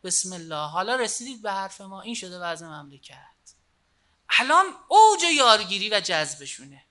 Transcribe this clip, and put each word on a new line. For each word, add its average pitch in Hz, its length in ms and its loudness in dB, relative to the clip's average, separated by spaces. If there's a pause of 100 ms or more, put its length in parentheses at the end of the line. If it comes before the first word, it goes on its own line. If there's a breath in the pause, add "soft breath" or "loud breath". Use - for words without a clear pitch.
بسم 185 280 -4
الله، 160 360 -10
حالا 190 280 -4
رسیدید 240 460 -8
به 208 100 -6
حرف 196 280 -10
ما، 196 200 -18
این 226 140 -12
شده 180 240 -14
وضع 165 280 -8
مملکت.» 143 500 -20 (1200)
الان 302 260 4 (240)
اوج 415 340 8
یارگیری 214 680 2
و 208 100 0
جذبشونه. 143 920 -8